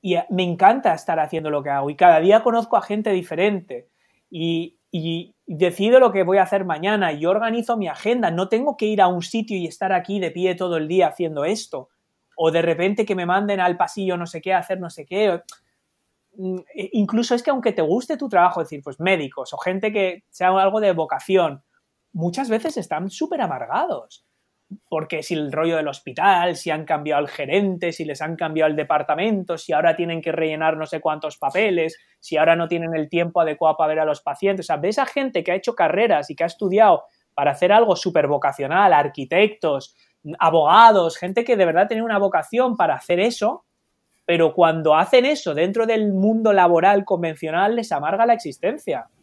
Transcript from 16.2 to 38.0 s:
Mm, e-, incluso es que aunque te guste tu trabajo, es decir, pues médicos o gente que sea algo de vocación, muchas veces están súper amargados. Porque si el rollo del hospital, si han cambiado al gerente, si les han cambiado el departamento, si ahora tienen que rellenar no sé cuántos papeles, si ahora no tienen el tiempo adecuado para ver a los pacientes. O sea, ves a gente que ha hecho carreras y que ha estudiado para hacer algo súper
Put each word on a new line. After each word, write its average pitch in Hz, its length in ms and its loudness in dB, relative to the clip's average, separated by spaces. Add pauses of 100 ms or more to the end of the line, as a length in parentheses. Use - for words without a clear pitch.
Mm, 185 220 -6 (180)
e-, 190 180 -10
incluso 233 420 0
es 240 80 -4
que 294 80 0
aunque 240 220 -2
te 175 100 0
guste 233 340 -2
tu 277 100 -8
trabajo, 180 340 2
es 151 80 -6
decir, 143 140 -14
pues 139 160 -14
médicos 156 540 -2
o - 40 -12
gente 196 360 -4
que 190 380 -4
sea 185 180 0
algo 190 320 2
de 196 120 2
vocación, 160 680 -2 (480)
muchas 175 380 -4
veces 220 280 -4
están 180 340 -8
súper 311 300 -6
amargados. 151 840 -6 (640)
Porque 156 320 -6
si 165 140 -6
el 151 160 -4
rollo 160 260 -2
del 151 100 -2
hospital, 175 680 -2
si 170 160 -8
han 156 140 -6
cambiado 147 340 -2
al 147 80 -4
gerente, 175 640 -2
si 160 140 -10
les 151 180 -10
han 160 120 -8
cambiado 156 360 0
el 151 40 -4
departamento, 160 840 -2
si - 120 -10
ahora 160 240 2
tienen 170 240 -4
que 160 120 -6
rellenar 156 460 -2
no 156 100 -8
sé 160 120 -8
cuántos 156 380 -6
papeles, 170 640 -2 (200)
si - 180 -6
ahora 160 180 4
no 170 120 -4
tienen 165 280 -4
el 156 120 -4
tiempo 170 340 -2
adecuado 156 360 0
para 156 120 0
ver 156 100 -2
a 156 60 0
los 151 160 -2
pacientes. 190 440 -4
O - 20 -16
sea, 160 100 -2
ves 180 200 -2
a 277 80 0
gente 262 380 -4
que 180 80 -2
ha - 40 0
hecho 226 200 -4
carreras 170 560 2
y 143 40 -10
que 170 80 -2
ha 170 40 -2
estudiado 196 560 4 (320)
para 143 160 2
hacer 180 200 2
algo 214 240 6
súper 165 320 0